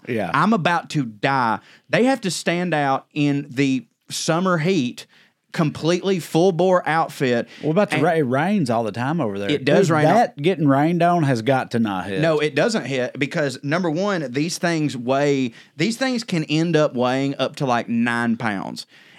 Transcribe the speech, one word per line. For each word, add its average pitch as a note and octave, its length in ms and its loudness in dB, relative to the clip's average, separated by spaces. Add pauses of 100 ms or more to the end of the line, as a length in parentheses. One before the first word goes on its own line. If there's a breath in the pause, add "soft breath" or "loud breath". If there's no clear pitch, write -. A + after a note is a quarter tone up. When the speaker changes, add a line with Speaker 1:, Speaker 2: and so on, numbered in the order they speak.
Speaker 1:
Yeah. G#2 260 -4
Speaker 2:
I'm E3+ 200 2
about E3+ 380 0
to D3 140 -2
die. A2+ 540 0 (300 soft breath)
They F3+ 160 2
have C4+ 160 0
to F#3 100 -2
stand F3 420 -2
out C#3 400 0
in C#3+ 360 0
the C3 360 0 (240)
summer F3 480 0
heat, D3+ 480 -2 (480 soft breath)
completely F3 680 0
full E3 320 2
bore F3+ 360 2
outfit. D3 600 0 (140 loud breath)
Speaker 1:
What D3+ 100 -2
about F#3+ 180 2
the D#3 60 -2
Speaker 2:
And C#3 80 2
Speaker 1:
ra-, E3+ 120 4
it D#3+ 80 4
rains C#3+ 460 0
all A#2 140 0
the G#2+ 80 -4
time C3 300 -2
over G2+ 180 -2
there? G2+ 100 -2
Speaker 2:
It C#3+ 160 -2
does D3 220 4
Speaker 1:
Dude, E3 80 2
Speaker 2:
rain. D3+ 100 4
Speaker 1:
that G3+ 360 4
getting D#3+ 260 2
rained D#3 340 4
on F3 220 4
has C3 180 0
got B2+ 300 0
to A#2+ 80 0
not G2 260 -2
hit. F#2+ 160 -4
Speaker 2:
No, D#3 180 2
it D3 140 -2
doesn't F#3 320 0
hit B2+ 320 -4
because, C#3 460 -4
number E3 260 -2
one, E3+ 420 -2
these D3+ 260 -4
things D#3+ 400 -2
weigh, C3+ 560 0 (240 loud breath)
these A3 200 -2
things B3+ 260 -2
can E3 220 -4
end D#3+ 300 0
up D3+ 180 2
weighing C3 460 0
up C3 180 0
to, D3 80 -2
like, A#2+ 240 0
nine A#2 480 0
pounds. G2 480 -6 (340 soft breath)